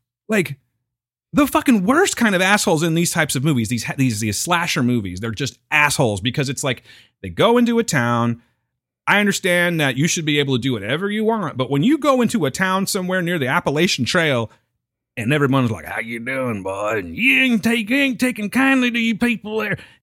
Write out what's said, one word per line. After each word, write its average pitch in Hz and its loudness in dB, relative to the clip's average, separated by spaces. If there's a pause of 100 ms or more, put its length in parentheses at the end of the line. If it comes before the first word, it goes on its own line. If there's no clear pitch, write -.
(260)
Like, 190 -2 (760)
the 277 4
fucking 247 2
worst 269 2
kind 226 2
of 180 2
assholes 190 2
in 165 2
these 170 0
types 156 0
of 127 -2
movies, 127 2
these, 120 -2 (120)
these, 127 2
these 107 -2
slasher 170 -2
movies, 104 -2
they're 117 -6
just 123 -8 (100)
assholes 120 2
because 127 -2
it's 143 -6
like, 127 -4 (400)
they 95 -8
go 180 4
into 233 2
a 233 2
town. 120 0 (640)
I 190 2
understand 175 0
that 135 0
you 151 2
should 165 -4
be 147 0
able 135 0
to 120 0
do 131 -2
whatever 123 -4
you 214 -2
want, 214 -2
but 131 -2
when 143 2
you 294 4
go 269 2
into 220 2
a 135 0
town 190 0
somewhere 185 -2
near 175 0
the 135 -2
Appalachian 156 0
Trail 139 0 (680)
and 113 -2
everyone's 135 2
like, 87 -8
"How 101 -8
you 117 -10
doing, 127 -6
boy?" 208 -4
And - -8
you 262 2
ain't 240 2
take-, 226 -2
you 254 0
ain't 277 0
taking 214 -2
kindly 262 2
to 233 -4
you 226 0
people 220 -2
there. 208 -4 (240)